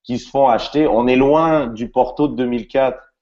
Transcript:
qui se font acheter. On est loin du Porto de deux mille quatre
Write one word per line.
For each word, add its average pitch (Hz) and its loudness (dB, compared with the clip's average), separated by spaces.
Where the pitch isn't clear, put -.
qui 123 -6
se - -16
font 135 2
acheter. 139 0
On 120 2
est 127 2
loin 147 2
du 113 -10
Porto 131 0
de 120 -10
deux 123 -2
mille 120 -4
quatre 131 -2